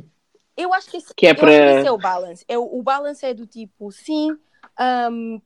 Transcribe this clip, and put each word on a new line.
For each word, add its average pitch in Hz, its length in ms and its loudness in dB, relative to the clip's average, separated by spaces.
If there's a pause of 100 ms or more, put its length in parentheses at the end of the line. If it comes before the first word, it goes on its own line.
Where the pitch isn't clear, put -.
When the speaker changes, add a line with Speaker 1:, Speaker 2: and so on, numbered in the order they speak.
(560)
Speaker 1:
Eu 359 180 -6
acho 392 160 -8
que - 60 -16
esse, - 180 -18
Speaker 2:
Que - 120 2
é 165 40 8
Speaker 1:
eu 156 160 4
acho 151 120 8
que 147 60 8
Speaker 2:
para 139 80 6
Speaker 1:
esse 135 140 2
é 269 60 0
o 220 60 -4
balance. 185 500 -8
É 240 100 -6
o, 240 200 -8
o 247 40 -10
balance 285 440 -6
é 254 80 -6
do 226 120 -20
tipo, 208 460 -20
sim, 311 440 -6 (460)
ahm, 233 640 -6